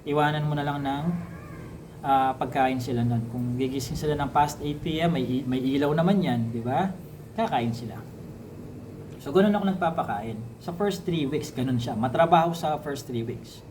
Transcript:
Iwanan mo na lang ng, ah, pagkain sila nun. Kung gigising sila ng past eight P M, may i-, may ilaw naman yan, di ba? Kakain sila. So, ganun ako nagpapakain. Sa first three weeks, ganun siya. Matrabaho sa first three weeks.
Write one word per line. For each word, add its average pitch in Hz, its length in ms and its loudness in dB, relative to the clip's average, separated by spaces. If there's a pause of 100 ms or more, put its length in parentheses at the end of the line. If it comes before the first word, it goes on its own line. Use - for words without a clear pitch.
Iwanan 151 400 2
mo 151 80 0
na 143 160 0
lang 143 160 -2
ng, 143 220 -2 (960)
ah, 131 320 4
pagkain 131 480 2
sila 120 240 2
nun. 117 240 2
Kung 123 240 -2
gigising 131 400 -2
sila 151 240 0
ng 135 160 -2
past 147 240 4
eight 147 240 -4
P 160 160 -2
M, 165 160 4
may 127 80 2
i-, 127 240 0
may 127 160 0
ilaw 143 320 2
naman 185 240 6
yan, 120 320 2
di 117 80 -4
ba? 147 320 0 (480)
Kakain 127 320 0
sila. 117 240 -6 (1300)
So, 139 80 -8
ganun 202 240 6
ako 196 160 2
nagpapakain. 117 640 -2 (240)
Sa 170 160 -8
first 202 320 0
three 165 160 2
weeks, 139 320 -2
ganun 127 240 0
siya. 117 160 -4
Matrabaho 165 560 6
sa 156 320 -2
first 139 240 -8
three 117 160 -4
weeks. - 480 -10